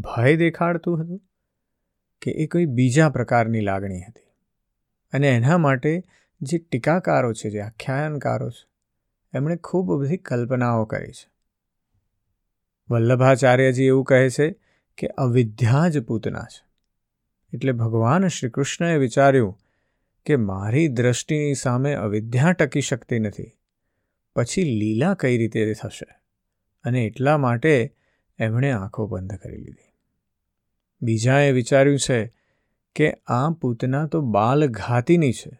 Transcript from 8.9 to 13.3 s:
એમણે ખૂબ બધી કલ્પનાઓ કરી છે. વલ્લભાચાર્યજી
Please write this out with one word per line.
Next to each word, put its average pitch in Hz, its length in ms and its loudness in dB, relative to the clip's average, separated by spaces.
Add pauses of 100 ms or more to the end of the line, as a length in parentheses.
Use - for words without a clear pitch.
એમણે 151 220 -2
ખૂબ 185 360 -4
બધી 143 300 -2
કલ્પનાઓ 120 600 -2
કરી 98 280 -8
છે. - 140 -20 (1600)
વલ્લભાચાર્યજી 127 960 4